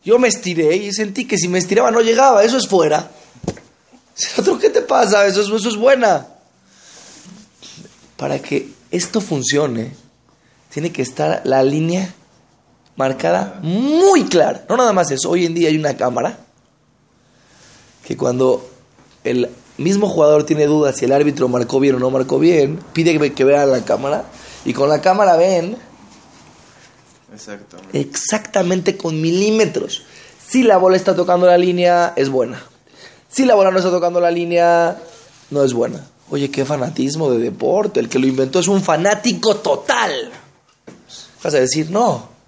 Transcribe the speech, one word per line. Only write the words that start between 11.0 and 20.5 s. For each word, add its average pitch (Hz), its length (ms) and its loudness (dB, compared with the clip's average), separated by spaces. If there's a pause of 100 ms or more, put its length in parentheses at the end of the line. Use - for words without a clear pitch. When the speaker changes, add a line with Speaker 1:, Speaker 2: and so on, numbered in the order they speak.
Speaker 1:
estar 151 420 -4
la 131 200 2
línea 165 500 -2 (800)
marcada 170 680 -2
muy 277 640 2
clara. 156 440 0
No 226 80 0
nada 247 160 2
más 175 180 0
eso. 131 200 -4
Hoy 175 140 0
en 165 80 -4
día 165 160 0
hay 156 80 2
una 147 200 -4
cámara 123 400 -4 (1700)
que 135 100 -8
cuando 127 540 -2 (540)
el 123 260 -2 (280)
mismo 196 320 0
jugador 151 360 4
tiene 151 200 0